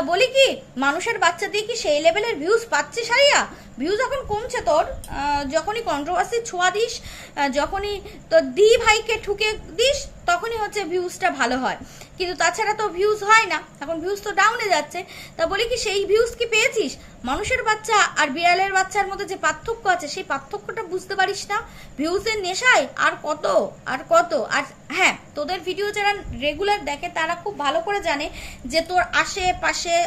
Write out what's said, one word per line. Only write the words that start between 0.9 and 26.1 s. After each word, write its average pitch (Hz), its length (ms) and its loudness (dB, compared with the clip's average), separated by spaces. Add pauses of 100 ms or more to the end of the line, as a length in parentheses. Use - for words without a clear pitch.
বাচ্চা 349 300 2
দিয়ে 415 160 -2
কি 480 140 -6
সেই 302 220 2
লেভেলের 415 360 2
ভিউজ 427 200 2 (120)
পাচ্ছিস 302 420 -2
আরিয়া? 539 260 6 (380)
ভিউজ 370 280 0
এখন 523 220 -4
কমছে 453 300 -4 (100)
তোর, 320 200 4
আহ, 285 520 -4 (140)
যখনই 427 360 -2
কন্ট্রোভার্সি 349 460 0 (120)
ছোঁয়া 359 280 2
দিস, 466 220 0
আহ, - 500 -4 (100)
যখনই 359 360 -2 (360)
তোর 320 100 8 (160)
দি 427 120 10 (140)
ভাইকে 440 320 2 (100)
ঠুকে 427 240 0 (300)
দিস, 554 180 4 (320)
তখনই 453 340 0
হচ্ছে 415 180 -4 (100)
ভিউজটা 359 380 0 (100)
ভালো 254 240 2
হয়, 196 140 -2 (400)
কিন্তু 359 240 -2
তাছাড়া 403 400 2
তো 427 40 0 (120)
ভিউজ 415 220 2 (100)
হয় 440 240 6
না, 302 40 0 (260)
এখন 330 200 -6
ভিউজ 403 220 -4
তো 415 140 -4
ডাউনে 440 340 2
যাচ্ছে। 302 260 -2 (380)
তা 320 140 0
বলি 403 180 0
কি, 494 160 -2
সেই 403 160 0 (100)
ভিউজ 466 280 4
কি 480 140 -2
পেয়েছিস? 440 380 2 (380)
মানুষের 427 380 -2
বাচ্চা 440 300 2 (220)
আর 302 160 4
বিড়ালের 359 420 2
বাচ্চার 381 320 0
মধ্যে 392 220 -8
যে 381 140 -6
পার্থক্য 320 380 -4 (120)
আছে, 302 180 -4
সেই 370 180 -8
পার্থক্যটা 392 600 -8
বুঝতে 370 280 -6
পারিস 381 220 0 (100)
না? 403 60 0 (420)
ভিউজের 392 460 -2
নেশায় 370 400 4 (200)
আর 320 80 2 (120)
কত, 302 200 -4 (480)
আর 269 80 -6 (100)
কত? 339 200 4 (240)
আর 277 80 0 (340)
হ্যাঁ, 311 180 2 (200)
তোদের 302 320 -4
ভিডিও 381 200 -2 (100)
যারা 403 140 2 (320)